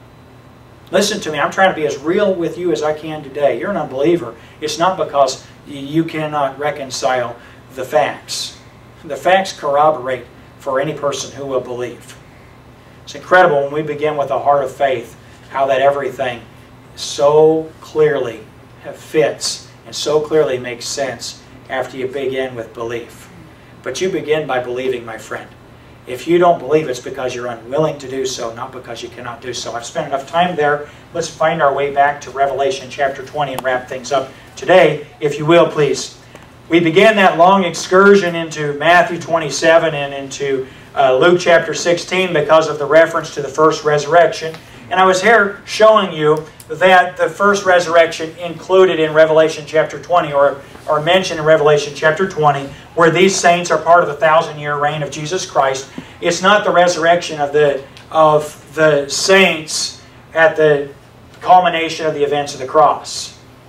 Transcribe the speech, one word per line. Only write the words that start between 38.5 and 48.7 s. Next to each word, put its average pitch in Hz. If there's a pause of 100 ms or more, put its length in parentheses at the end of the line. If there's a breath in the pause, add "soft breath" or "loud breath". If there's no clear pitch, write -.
Matthew 170
twenty-seven 160
and 139
into, 135 (300 loud breath)
uh, 131
Luke 170
chapter 165
sixteen 175
because 156
of 147
the 143
reference 160
to 147
the 139
first 156
resurrection. 151 (360 loud breath)
And 175
I 190
was 185
here 202
showing 208
you 156 (220 loud breath)
that 180
the 170
first 196
resurrection 165
included 180